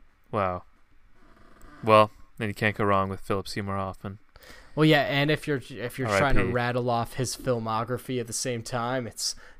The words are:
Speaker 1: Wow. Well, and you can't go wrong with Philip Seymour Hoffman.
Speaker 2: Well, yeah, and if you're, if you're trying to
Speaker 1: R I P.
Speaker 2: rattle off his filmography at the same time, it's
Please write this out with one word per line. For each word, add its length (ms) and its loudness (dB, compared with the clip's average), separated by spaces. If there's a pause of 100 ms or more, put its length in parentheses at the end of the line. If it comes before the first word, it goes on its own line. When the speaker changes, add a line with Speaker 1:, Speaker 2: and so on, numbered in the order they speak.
(300)
Speaker 1:
Wow. 320 -2 (1200)
Well, 300 8 (280)
and 80 -4
you 60 -6
can't 220 0
go 80 0
wrong 240 2
with 120 -8
Philip 280 -2
Seymour 280 -6
Hoffman. 420 -8 (560)
Speaker 2:
Well, 100 4
yeah, 180 6
and 280 0
if 160 -2
you're, 240 -4
if 300 -10
you're 80 -2
trying 260 4
to 60 8
Speaker 1:
R 60 2
I 20 -2
P. 40 -2
Speaker 2:
rattle 380 0
off 240 -2
his 220 -4
filmography 840 -2
at 60 -6
the 60 -12
same 300 -4
time, 440 -4
it's 300 -6 (240)